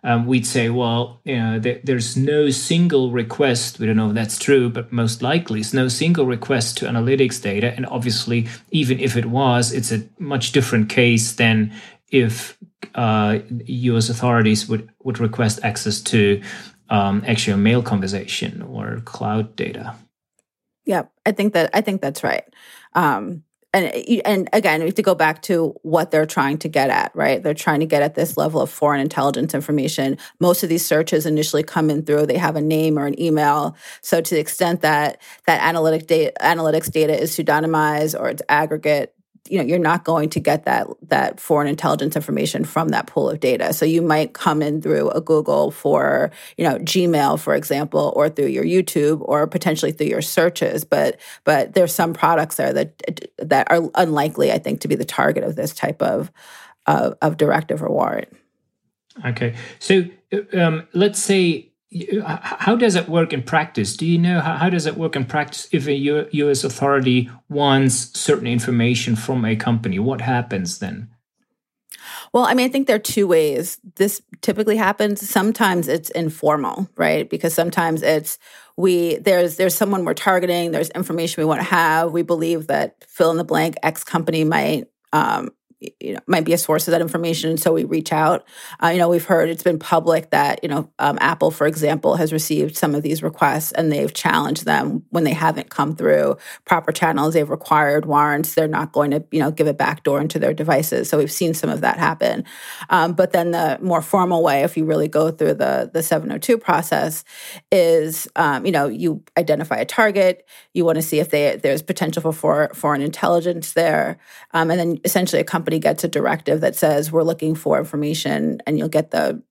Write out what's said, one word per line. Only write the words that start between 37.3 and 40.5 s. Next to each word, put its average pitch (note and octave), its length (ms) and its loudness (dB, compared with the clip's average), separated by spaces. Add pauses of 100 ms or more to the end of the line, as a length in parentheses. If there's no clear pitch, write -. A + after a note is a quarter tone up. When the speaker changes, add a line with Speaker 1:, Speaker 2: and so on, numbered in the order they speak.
Speaker 2:
pseudonymized D#3 880 0
or C3 100 -2
it's D3 180 -8
aggregate, D3+ 680 0 (360)
you F#3+ 80 -2
know, D#3+ 60 0
you're E3 160 0
not E3+ 240 2
going D#3 240 0
to D3+ 140 -2
get D3+ 240 0